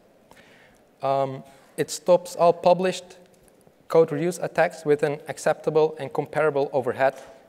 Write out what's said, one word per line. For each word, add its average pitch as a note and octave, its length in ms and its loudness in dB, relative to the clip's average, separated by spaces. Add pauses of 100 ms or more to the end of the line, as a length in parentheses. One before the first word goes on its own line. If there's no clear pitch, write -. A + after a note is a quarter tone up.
(1000)
Um, C3+ 440 -2 (340)
it D3 120 -4
stops - 460 0
all E3+ 160 6
published F3 640 0 (720)
code D#3+ 200 4
reuse E3+ 340 -4
attacks E3 440 -2
with D3 160 2
an D3 260 -2
acceptable D#3 680 0
and C3+ 160 -10
comparable D3 580 -2
overhead B2+ 420 0 (340)